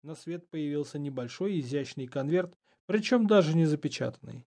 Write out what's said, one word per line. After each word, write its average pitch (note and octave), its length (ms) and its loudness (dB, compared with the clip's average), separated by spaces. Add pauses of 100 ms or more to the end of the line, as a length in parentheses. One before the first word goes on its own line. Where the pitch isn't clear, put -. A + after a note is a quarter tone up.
На D#3 120 -12
свет E3+ 360 -12
появился D3 480 -4
небольшой C#3+ 600 -4
изящный C3 460 -6
конверт, D#3 480 -2 (320)
причём G#3+ 400 2
даже F3+ 300 6
не E3 100 6
запечатанный. B2 880 -4